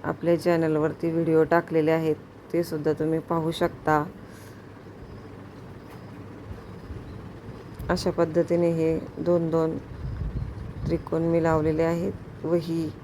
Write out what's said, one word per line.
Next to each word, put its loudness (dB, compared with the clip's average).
आपल्या 2
चॅनलवरती 2
व्हिडिओ 6
टाकलेले 4
आहेत, 4
ते 2
सुद्धा 0
तुम्ही 2
पाहू 0
शकता. 2
अशा 2
पद्धतीने 2
हे 2
दोन 2
दोन 2
त्रिकोण 0
मी 4
लावलेले 4
आहेत -2
व 2
ही 0